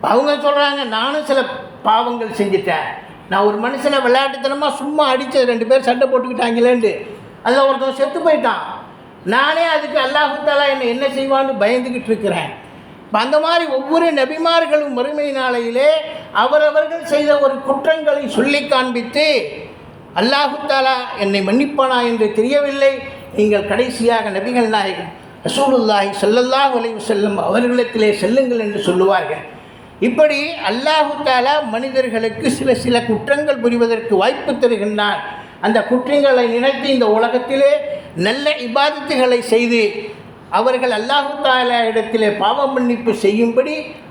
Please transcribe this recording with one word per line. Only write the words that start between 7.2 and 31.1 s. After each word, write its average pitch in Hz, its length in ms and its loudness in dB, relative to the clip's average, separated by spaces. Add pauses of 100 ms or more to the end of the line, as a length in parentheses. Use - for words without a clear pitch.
அதுல 269 240 4
ஒருத்தன் 262 320 -2
செத்து 294 200 -2
போயிட்டான், 247 440 0 (600)
நானே 285 420 2
அதுக்கு 302 320 -2
அல்லாஹு 285 360 0 (100)
தாலா 285 240 2
என்னை 269 200 -2
என்ன 254 180 -2
செய்வான்னு 269 520 0
பயந்துகிட்டு 247 520 0
இருக்கிறேன்." 175 400 -2 (520)
இப்ப - 160 -2
அந்த 262 200 2
மாதிரி 330 320 2
ஒவ்வொரு 294 420 2
நபிமார்களும் 302 840 0
மறுமை 294 340 -2
நாளையிலே 254 580 0 (440)
அவரவர்கள் 302 800 2
செய்த 294 260 2
ஒரு 269 220 2
குற்றங்களை 294 680 0
சொல்லி 285 380 0
காண்பித்து, 254 600 0 (880)
"அல்லாஹு 277 420 0 (100)
தாலா 262 280 2 (240)
என்னை 196 220 0
மன்னிப்பானா 262 600 0
என்று 233 300 0
தெரியவில்லை, 277 600 2 (420)
நீங்கள் 208 360 2
கடைசியாக 226 580 0
நபிகள் 226 460 0
நாயகம் 190 360 -4 (320)
ரசூலுல்லாஹி 220 680 2 (100)
ஸல்லல்லாஹு 254 560 2
அலைஹி 226 220 -4
வஸல்லம் 208 440 -2
அவர்களிடத்திலே 233 680 0
செல்லுங்கள்" 226 540 0
என்று 208 140 -4
சொல்லுவார்கள். 180 640 0 (640)
இப்படி 285 320 2 (300)
அல்லாஹு 294 420 0 (140)